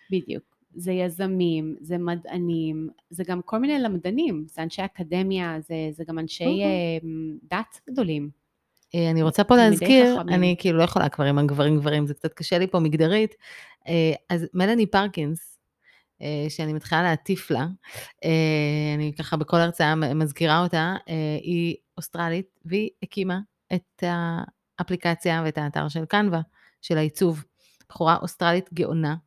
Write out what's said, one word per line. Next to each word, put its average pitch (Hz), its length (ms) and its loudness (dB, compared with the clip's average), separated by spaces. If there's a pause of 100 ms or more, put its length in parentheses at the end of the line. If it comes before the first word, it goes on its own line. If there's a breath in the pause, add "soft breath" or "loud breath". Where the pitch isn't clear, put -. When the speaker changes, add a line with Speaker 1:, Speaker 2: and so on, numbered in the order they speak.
(120)
Speaker 1:
בדיוק. - 440 -6 (200)
זה 175 160 -6
יזמים, 180 880 -2
זה 170 160 -6
מדענים, 170 920 -4 (200)
זה 170 140 -8
גם 180 220 -6
כל 226 140 -4
מיני 285 200 0
למדנים, 202 680 -2
זה - 160 -10
אנשי 175 220 -6
אקדמיה, 180 720 -4 (100)
זה, 165 80 -6 (160)
זה 160 160 -10
גם 165 120 -6
אנשי, 160 260 -6
Speaker 2:
אוקיי. 190 180 0
Speaker 1:
אה, 175 340 0 (460)
דת - 360 -6 (100)
גדולים. 160 400 -2 (640)
Speaker 2:
אה, 170 140 2
אני 160 140 4
רוצה 160 200 4
פה 247 120 8
Speaker 1:
תלמידי 233 140 10
Speaker 2:
להזכיר, 247 500 6
Speaker 1:
חכמים. 175 160 0
Speaker 2:
אני 180 240 4
כאילו 170 180 2
לא 165 60 6
יכולה 170 260 2
כבר 147 140 -2
עם 143 140 2
הגברים 147 400 4
גברים, 147 300 0
זה 147 60 -4
קצת 156 200 -6
קשה 175 240 -2
לי 185 100 2
פה 185 120 0
מגדרית. 160 560 2 (520 loud breath)
אה, 165 260 2 (160)
אז 170 240 -2
מלאני 208 320 2
פרקינס, 180 720 -2 (640 soft breath)
אה, 147 280 -4
שאני 156 240 -4
מתחילה 160 300 0
להטיף 175 480 0
לה, 139 160 0 (580 loud breath)
אה, 151 680 2
אני 151 240 -2
ככה 156 180 -4
בכל 151 200 0
הרצאה 170 380 2
מ-, 156 240 0
מזכירה 160 440 2
אותה, 170 320 0 (140)
אה, 156 320 -4
היא 170 340 -2 (220)
אוסטרלית, 170 500 -6 (180)
והיא 196 240 -4 (140)
הקימה 185 360 -4 (340)
את - 300 -6 (760)
האפליקציה 170 640 -2
ואת 156 120 -2
האתר 151 300 -4
של 160 180 -6
קנווה, 196 360 0 (400 soft breath)
של 165 160 0
העיצוב. 156 460 0 (460 soft breath)
בחורה 165 320 2
אוסטרלית 175 520 0
גאונה, 160 420 0 (120)